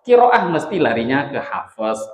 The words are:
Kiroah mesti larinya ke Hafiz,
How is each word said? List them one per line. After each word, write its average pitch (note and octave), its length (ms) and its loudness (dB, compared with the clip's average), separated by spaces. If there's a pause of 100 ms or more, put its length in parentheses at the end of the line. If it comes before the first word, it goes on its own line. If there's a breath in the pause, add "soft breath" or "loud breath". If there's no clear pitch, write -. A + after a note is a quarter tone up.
Kiroah A#3+ 480 4
mesti E3 320 -2
larinya A#2+ 480 0
ke - 160 -8
Hafiz, G#2+ 560 -6 (140)